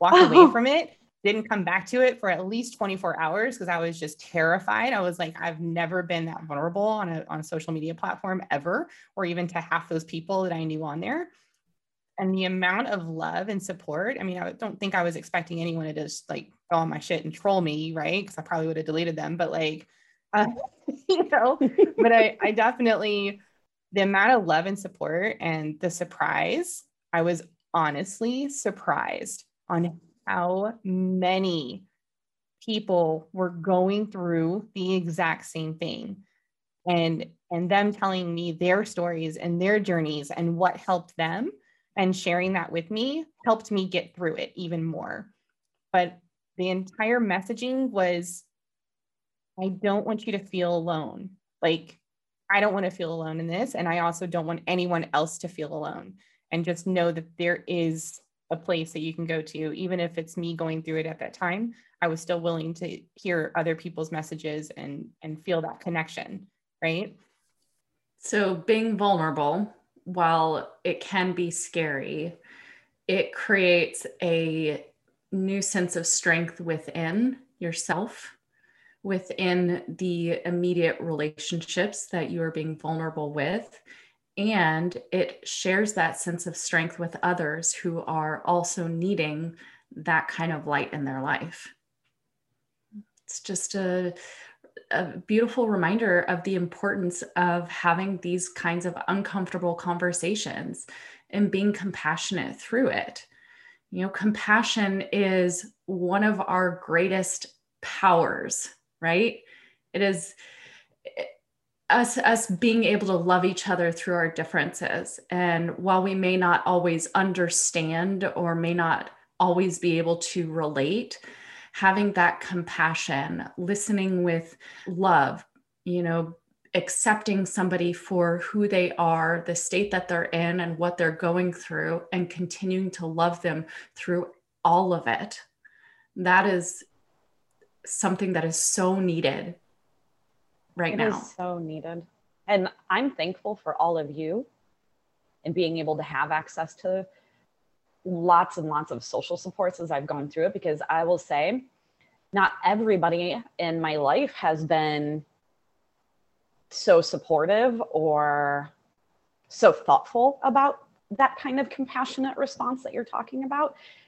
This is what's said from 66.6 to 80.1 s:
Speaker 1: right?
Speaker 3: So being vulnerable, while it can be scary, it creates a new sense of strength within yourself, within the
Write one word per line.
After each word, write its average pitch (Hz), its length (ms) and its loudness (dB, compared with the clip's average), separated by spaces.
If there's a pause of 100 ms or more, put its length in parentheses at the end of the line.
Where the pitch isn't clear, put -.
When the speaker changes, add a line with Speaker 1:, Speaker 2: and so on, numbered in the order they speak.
Speaker 1:
right? 170 340 -4 (1000)
Speaker 3:
So 196 360 0
being 220 420 0
vulnerable, 170 760 2 (320)
while 165 680 2 (120)
it 175 160 -2
can 185 320 0
be 175 180 -2
scary, 156 840 -4 (720)
it 190 280 0
creates 180 720 4 (160)
a 160 640 0 (440)
new 190 300 0
sense 185 360 -2
of 170 100 -2
strength 170 540 0
within 165 800 -2 (200)
yourself, 175 800 -4 (640)
within 180 880 0
the 170 580 -2